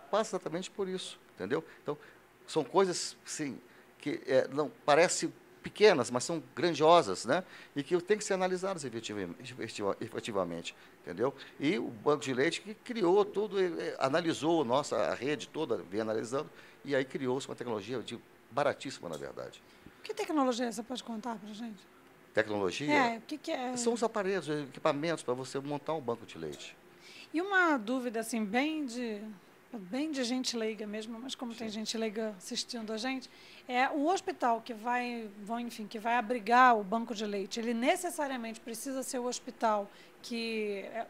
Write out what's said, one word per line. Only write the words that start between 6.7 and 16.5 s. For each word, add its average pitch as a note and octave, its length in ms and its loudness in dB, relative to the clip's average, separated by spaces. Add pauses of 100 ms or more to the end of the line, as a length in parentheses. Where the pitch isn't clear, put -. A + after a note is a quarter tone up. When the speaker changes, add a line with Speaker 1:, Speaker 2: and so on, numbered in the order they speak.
Speaker 1:
né? D#3+ 180 2 (320)
E C#3+ 60 0
que E3+ 180 2
têm G#3 180 2
que - 60 -8
ser G3+ 100 0
analisadas F#3 500 0
efetiva-, G#2+ 540 -6
efetiva-, A2+ 640 -4
efetivamente, F#2+ 760 -4 (280)
entendeu? G2+ 320 0 (260)
E F3 180 2
o C4 100 -4
banco C3 360 0
de C3 100 -2
leite D3+ 260 2
que G#3+ 140 -12
criou G#3 500 2
tudo, G3 360 -2
ele, F3 200 0
é, D#3 200 -6
analisou D#3+ 640 4
a - 20 -2
nossa, B2 320 2
a F2+ 180 2
rede C3+ 340 -2
toda, C#3+ 280 -2
vem F#2 240 -4
analisando, A#2 500 -2 (340)